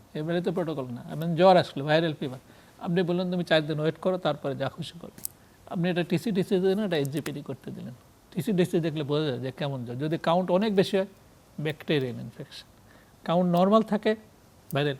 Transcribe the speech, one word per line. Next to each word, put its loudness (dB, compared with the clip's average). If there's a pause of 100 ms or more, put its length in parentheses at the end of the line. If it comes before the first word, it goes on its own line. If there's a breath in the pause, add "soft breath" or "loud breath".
(140)
এবারে -2
তো -2
প্রোটোকল -4
না। -10
মানে -2
জ্বর 8
আসলো, 2
ভাইরাল 2
ফিভার, -6 (400 loud breath)
আপনি 0
বললেন, 0
"তুমি -2
চার 2
দিন -4
ওয়েট -2
করো, 0
তারপরে -2
যা -4
খুশি -10
করো।" -16 (600 soft breath)
আপনি 0
এটা 0
টিসি -2
ডিসি 0
দিলেন, 2
এটা -2
এসজিপিডি -4
করতে -12
দিলেন। -12 (400)
টিসি -4
ডিসি 2
দেখলে -2
বোঝা 0
যায় -2
যে -6
কেমন -6
জ্বর। -8
যদি -4
কাউন্ট 0
অনেক 2
বেশি 2
হয়, 0 (540)
ব্যাকটেরিয়াল -2
ইনফেকশন। -14 (580 soft breath)
কাউন্ট 2
নরমাল 6
থাকে, 0 (580)
ভাইরাল 0